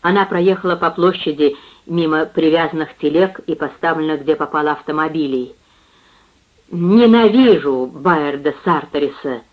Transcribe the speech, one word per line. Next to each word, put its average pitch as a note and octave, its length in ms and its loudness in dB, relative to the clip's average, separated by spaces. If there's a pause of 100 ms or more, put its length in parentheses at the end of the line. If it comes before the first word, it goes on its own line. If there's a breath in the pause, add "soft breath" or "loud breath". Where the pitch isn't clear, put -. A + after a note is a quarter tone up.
Она F#3+ 240 0
проехала F#3 500 0
по E3+ 160 -2
площади D3+ 640 0 (300 loud breath)
мимо D#3+ 380 0
привязанных D#3+ 720 -2
телег F3 500 0
и E3 80 -4
поставленных, D#3 640 -4
где D3+ 140 0
попало, D3+ 360 -4
автомобилей. D3 840 -4 (1120 soft breath)
«Ненавижу G3+ 1160 4
Байерда C#3+ 640 -2 (100)
Сарториса!» C#3+ 760 -4 (120)